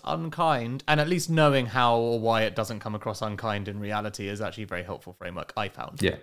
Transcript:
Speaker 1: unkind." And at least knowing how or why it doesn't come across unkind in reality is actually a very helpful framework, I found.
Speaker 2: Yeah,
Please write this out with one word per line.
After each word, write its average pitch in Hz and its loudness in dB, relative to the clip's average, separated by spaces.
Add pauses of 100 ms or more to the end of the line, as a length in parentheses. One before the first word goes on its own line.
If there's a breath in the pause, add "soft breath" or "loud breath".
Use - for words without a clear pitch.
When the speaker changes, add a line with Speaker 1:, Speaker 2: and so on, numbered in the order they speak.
Speaker 1:
unkind." 160 0
And 151 6
at 151 2
least 170 0
knowing 143 6
how 120 4
or 117 2
why 113 4
it 104 0
doesn't 107 -4
come 107 -6
across 104 -6
unkind 104 -2
in 104 -6
reality 104 -4
is 101 -4
actually 107 -6
a - -10
very 87 -6
helpful 87 -10
framework, 87 -10
I 104 -2
found. - -10
Speaker 2:
Yeah, 92 2